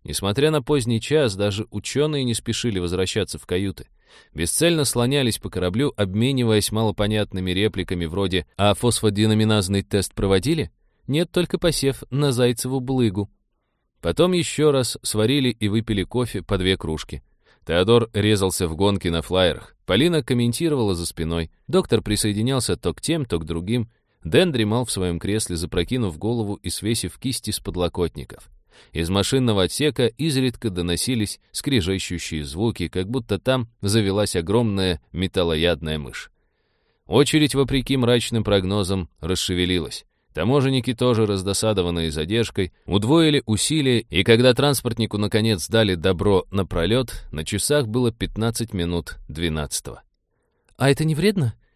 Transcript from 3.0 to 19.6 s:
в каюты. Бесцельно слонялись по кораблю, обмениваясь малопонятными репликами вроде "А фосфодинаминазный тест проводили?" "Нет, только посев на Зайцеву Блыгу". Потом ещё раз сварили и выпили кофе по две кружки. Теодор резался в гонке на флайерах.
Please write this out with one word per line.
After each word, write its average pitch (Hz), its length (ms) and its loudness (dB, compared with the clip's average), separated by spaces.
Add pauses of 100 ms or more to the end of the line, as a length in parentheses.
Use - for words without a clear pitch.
в - 60 -20
каюты. 95 420 -4 (460)
Бесцельно 160 520 2
слонялись 123 540 0
по 98 100 -10
кораблю, 92 460 -2
обмениваясь 110 760 2
малопонятными 104 800 -2
репликами 90 540 -2
вроде 90 400 -2 (120)
"А 101 160 4
фосфодинаминазный 107 1080 2
тест - 320 -2
проводили?" 98 580 0 (360)
"Нет, 156 240 -2
только 175 260 0
посев 139 520 0
на 143 220 2
Зайцеву 123 480 0
Блыгу". 120 500 0 (720)
Потом 165 320 2
ещё 151 380 2
раз 131 300 0
сварили 127 480 2
и 107 200 -2
выпили 107 340 0
кофе 117 380 -4
по 101 160 -2
две 92 200 2
кружки. - 460 -8 (420)
Теодор 104 480 4
резался 98 540 2
в 80 80 -6
гонке 95 340 0
на 82 120 0
флайерах. 90 540 0 (100)